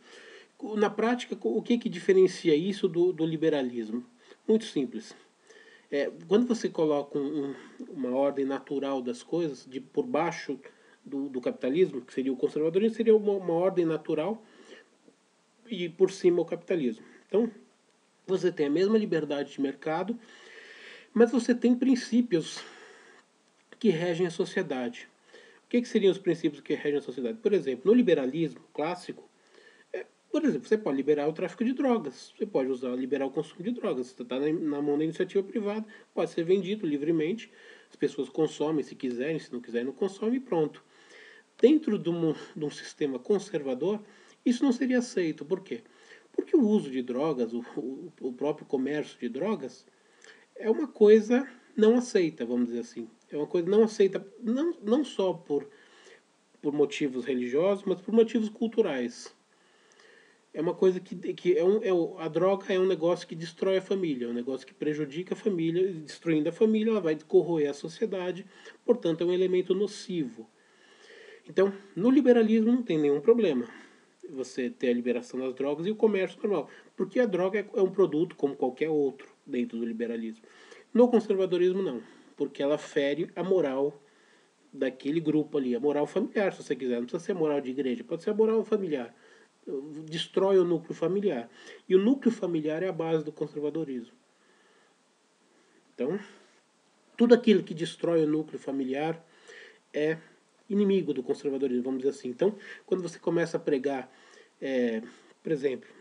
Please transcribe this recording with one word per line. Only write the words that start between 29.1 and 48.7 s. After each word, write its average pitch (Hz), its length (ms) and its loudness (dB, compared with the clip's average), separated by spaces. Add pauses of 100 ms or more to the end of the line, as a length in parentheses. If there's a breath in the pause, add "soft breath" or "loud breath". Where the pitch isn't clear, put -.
é, - 140 -8 (240)
por 311 140 0
exemplo, 160 220 0
você 214 120 2
pode 147 180 -2
liberar 143 320 2
o 160 40 -2
tráfico 180 320 -4
de 254 80 0
drogas, 233 640 -2
você - 100 -6
pode 135 240 0
usar, 127 260 -4
liberar 135 300 -2
o 131 40 -6
consumo 156 320 -8
de 202 100 -4
drogas, 160 360 -4
você - 160 -14
tá 127 160 -4
na, 147 120 0
na 151 280 -2
mão 147 160 0
da 156 80 0
iniciativa 180 380 -2
privada, 208 440 -4 (280 loud breath)
pode - 160 -2
ser 170 140 -2
vendido 190 420 0
livremente, 156 640 -2 (400 loud breath)
as - 60 -20
pessoas 135 320 -4
consomem 151 540 -2
se - 120 -10
quiserem, 131 440 -4
se - 140 -16
não 123 80 -8
quiserem 117 260 -4
não 135 60 -6
consomem 214 440 -2
e 262 40 -2
pronto. 156 420 -2 (800 loud breath)
Dentro 240 380 6
de 165 100 -6
um, 165 260 0 (220 loud breath)
de 156 80 -6
um 143 60 -4
sistema - 480 -6
conservador, 160 840 -2 (420 loud breath)
isso 247 200 2
não 277 80 4
seria 254 260 0
aceito. 170 460 -2
Por 185 160 -4
quê? 120 220 -12 (500 loud breath)
Porque - 240 0
o 294 60 8
uso 208 280 4
de 131 100 -4
drogas, 123 520 -2
o, 120 80 -4 (160)
o, 147 440 -10
o 127 120 -6
próprio 147 340 -4
comércio 139 520 -4